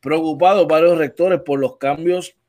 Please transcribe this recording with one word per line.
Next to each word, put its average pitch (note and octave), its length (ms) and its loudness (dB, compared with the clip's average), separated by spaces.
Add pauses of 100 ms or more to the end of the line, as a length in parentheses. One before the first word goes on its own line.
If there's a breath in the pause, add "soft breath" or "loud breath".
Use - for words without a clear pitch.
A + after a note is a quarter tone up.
preocupados D#3+ 640 0
varios D#3+ 320 4
rectores E3 420 -2
por C#3+ 180 -4
los C3 180 -4
cambios E3 580 -4 (140)